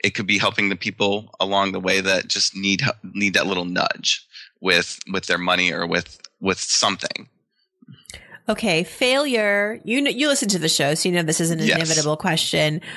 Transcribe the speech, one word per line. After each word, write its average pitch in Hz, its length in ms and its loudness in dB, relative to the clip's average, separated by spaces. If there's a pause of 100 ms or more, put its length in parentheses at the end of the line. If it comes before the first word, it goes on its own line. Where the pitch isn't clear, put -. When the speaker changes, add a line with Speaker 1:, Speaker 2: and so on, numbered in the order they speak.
Speaker 1:
it 104 120 2
could 107 120 -4
be 101 120 2
helping 101 320 0
the 98 60 -2
people 104 600 -2
along 98 320 2
the 95 100 -6
way 92 200 2
that 95 260 0
just - 300 -2
need, 98 260 0 (300)
need 98 220 -2
that 85 120 2
little 90 200 -2
nudge - 600 -2 (340)
with, 87 380 0 (140)
with 92 140 -4
their 87 120 0
money 90 320 2
or 85 160 -2
with, 85 320 -4 (220)
with 92 180 0
something. - 680 -2 (1200)
Speaker 2:
Okay, 208 340 2
failure. 226 1000 0
You 254 180 0
kn-, 240 160 0
you 294 80 2
listen 269 220 2
to 190 100 2
the 160 120 0
show, 147 240 2
so - 120 -2
you 180 80 2
know 175 80 4
this 160 160 0
is 165 120 2
an 165 80 0
Speaker 1:
Yes. - 180 2
Speaker 2:
inevitable 160 400 0
question. 156 640 0 (160)